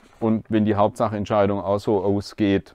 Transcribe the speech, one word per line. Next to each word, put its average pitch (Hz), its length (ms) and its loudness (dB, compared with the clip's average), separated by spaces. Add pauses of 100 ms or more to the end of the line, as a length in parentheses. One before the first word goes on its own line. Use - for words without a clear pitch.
(200)
Und 110 300 0
wenn 107 160 2
die 104 100 2
Hauptsacheentscheidung 104 840 0
auch 98 160 -2
so 101 260 0
ausgeht, 101 720 -2